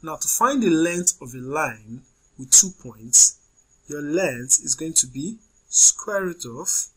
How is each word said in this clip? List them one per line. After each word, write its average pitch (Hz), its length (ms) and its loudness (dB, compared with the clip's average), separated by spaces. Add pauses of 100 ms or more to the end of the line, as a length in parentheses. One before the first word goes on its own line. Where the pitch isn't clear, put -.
Now, 156 140 -10
to - 120 -6
find 254 360 2
the 190 60 4
length 170 520 2
of 127 120 -16
a 131 40 -14
line 127 640 -6 (360)
with 131 140 -6
two - 180 6 (120)
points, 113 580 2 (480)
your 147 140 -10
length 147 640 0
is 123 120 -4
going 160 180 -8
to - 140 0
be 147 300 -10 (320)
square - 540 2
root 175 220 -8
of 127 240 -10 (280)